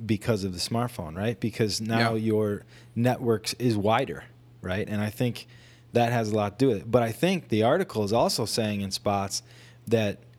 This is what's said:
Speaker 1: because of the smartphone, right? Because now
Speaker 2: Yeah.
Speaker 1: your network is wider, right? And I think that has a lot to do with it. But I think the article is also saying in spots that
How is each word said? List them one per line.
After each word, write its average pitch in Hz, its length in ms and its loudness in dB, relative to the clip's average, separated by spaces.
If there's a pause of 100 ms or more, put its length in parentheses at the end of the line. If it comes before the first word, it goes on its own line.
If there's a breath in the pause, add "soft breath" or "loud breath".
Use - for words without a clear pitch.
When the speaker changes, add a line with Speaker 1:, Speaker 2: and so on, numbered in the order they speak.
Speaker 1:
because 107 380 0
of 95 100 -4
the 90 60 -10
smartphone, 107 580 -6
right? 110 220 -4
Because 107 420 -2
now 113 320 2
Speaker 2:
Yeah. 110 120 -2
Speaker 1:
your 107 380 0 (320 loud breath)
network 117 640 0
is 120 160 2
wider, 107 500 0 (360)
right? 95 260 -4
And 104 140 -4
I 107 80 -2
think 120 380 -4 (460 loud breath)
that 117 180 4
has 113 200 0
a 107 40 0
lot 101 240 0
to 135 60 4
do 139 40 6
with 110 100 2
it. 113 120 -10
But 123 100 6
I 113 120 0
think 175 340 0
the 107 160 2
article 131 400 2
is 98 80 -2
also 127 340 2
saying 107 360 -2
in 98 100 -6
spots 98 500 -2 (460 loud breath)
that 110 320 0 (200)